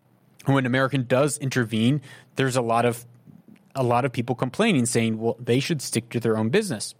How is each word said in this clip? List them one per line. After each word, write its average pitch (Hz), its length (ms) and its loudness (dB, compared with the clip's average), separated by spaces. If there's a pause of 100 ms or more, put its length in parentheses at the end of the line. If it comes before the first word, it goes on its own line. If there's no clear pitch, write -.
(460)
When 135 120 4
an 127 80 0
American 131 380 0
does 131 340 2
intervene, 123 600 0 (360)
there's 131 200 0
a 131 60 2
lot 117 240 2
of, 120 180 -2 (680)
a 135 80 -4
lot 120 220 2
of 135 80 -4
people 120 220 -2
complaining, 139 500 2
saying, 113 340 0
"Well, 113 220 -2
they 123 200 2
should 143 200 -2
stick - 300 -4
to 123 100 -4
their 110 160 2
own 110 140 0
business." 175 500 -2